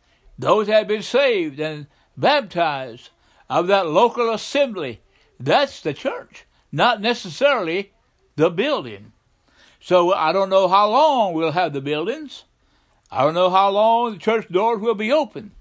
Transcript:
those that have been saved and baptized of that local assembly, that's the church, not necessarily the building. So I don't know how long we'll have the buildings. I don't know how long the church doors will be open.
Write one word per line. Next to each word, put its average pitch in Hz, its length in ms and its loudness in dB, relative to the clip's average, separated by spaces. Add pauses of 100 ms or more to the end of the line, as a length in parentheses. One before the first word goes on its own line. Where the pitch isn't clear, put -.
(380)
those 185 280 2
that 214 80 0
have 214 140 2
been 214 140 -2
saved 202 580 -2
and 151 260 -8 (300)
baptized 160 960 -2 (380)
of 160 200 0
that 196 180 4
local 226 460 2
assembly, 208 680 -4 (400)
that's 190 400 0
the 147 140 -6
church, - 520 -10 (240)
not 208 300 0
necessarily 202 920 -2 (440)
the 160 140 2
building. 156 600 -4 (680)
So 180 320 4
I 165 200 0
don't 190 180 0
know 190 180 4
how 208 220 4
long 254 420 2
we'll 160 200 -2
have 170 200 -2
the 139 80 -6
buildings. 180 640 -8 (680)
I 117 120 -2
don't 156 120 2
know 180 160 2
how 196 200 4
long 226 420 2
the 180 60 -12
church 220 300 -2
doors 208 320 0
will 226 140 -2
be 214 180 -4
open. 214 480 -4